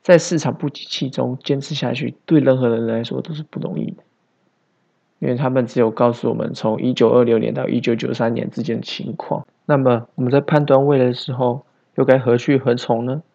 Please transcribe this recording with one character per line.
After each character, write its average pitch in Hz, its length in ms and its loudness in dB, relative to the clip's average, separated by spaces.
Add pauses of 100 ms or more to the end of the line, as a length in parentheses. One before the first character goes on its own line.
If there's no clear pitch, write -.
在 175 160 8
市 165 200 0
场 135 160 -2
不 147 160 -6
景 - 200 -12
气 - 200 -6
中 127 320 -4
坚 139 200 -2
持 147 120 -10
下 123 200 -4
去， 127 220 -6 (100)
对 156 160 4
任 131 160 4
何 127 100 0
人 113 180 0
来 113 160 -2
说 127 200 -6
都 160 120 -10
是 151 100 -10
不 - 180 -12
容 - 180 -6
易 - 120 -6
的。 - 120 -20 (1160)
因 139 100 -2
为 123 60 0
他 127 140 -2
们 127 160 0
只 123 140 -4
有 113 100 4
告 120 220 2
诉 117 160 -6
我 117 60 0
们 117 200 -6
从 110 280 -2
一 127 120 0
九 117 180 4
二 123 120 6
六 117 160 2
年 113 140 -2
到 127 160 -4
一 120 100 0
九 120 160 0
九 123 180 -6
三 117 200 -2
年 120 160 -4
之 - 120 -8
间 113 140 -4
的 - 60 -6
情 - 340 -10
况。 - 320 -8 (180)
那 147 120 2
么 123 280 2 (100)
我 - 60 -6
们 123 80 0
在 143 120 4
判 147 240 2
断 139 200 4
未 143 120 4
来 127 80 4
的 123 80 0
时 131 180 -8
候， 123 320 -2 (320)
又 135 80 0
该 131 160 6
何 120 160 2
去 135 220 0
何 123 180 2
从 120 300 -2
呢？ 135 180 -6 (120)